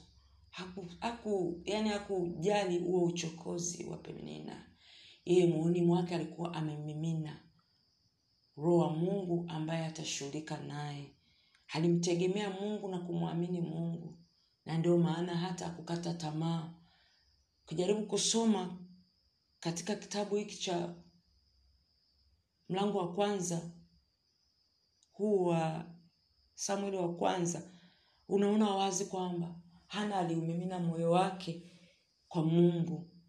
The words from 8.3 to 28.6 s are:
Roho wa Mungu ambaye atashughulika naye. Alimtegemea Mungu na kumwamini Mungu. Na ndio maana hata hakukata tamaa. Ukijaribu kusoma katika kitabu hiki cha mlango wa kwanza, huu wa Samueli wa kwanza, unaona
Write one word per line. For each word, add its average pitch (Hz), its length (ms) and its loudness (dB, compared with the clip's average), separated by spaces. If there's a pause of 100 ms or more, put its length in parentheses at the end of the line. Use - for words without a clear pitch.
Roho 170 220 4
wa 160 120 4
Mungu 175 580 0
ambaye 160 380 -2
atashughulika 156 720 -6
naye. 143 540 -8 (540)
Alimtegemea 175 800 2
Mungu 202 380 -4
na 185 100 -4
kumwamini 170 600 -2
Mungu. 165 580 -4 (480)
Na 160 120 -2
ndio 175 200 4
maana 170 380 2
hata 175 280 -4
hakukata 170 500 -6
tamaa. 160 600 -2 (920)
Ukijaribu 196 420 0
kusoma 202 720 2 (840)
katika 170 340 -4
kitabu 202 400 -4
hiki 208 220 -4
cha 175 360 -4 (1700)
mlango 196 300 0
wa 175 160 -2
kwanza, 180 560 0 (1400)
huu 202 320 2
wa 165 400 2 (720)
Samueli 202 420 -2
wa 175 180 0
kwanza, 175 480 0 (640)
unaona 202 420 4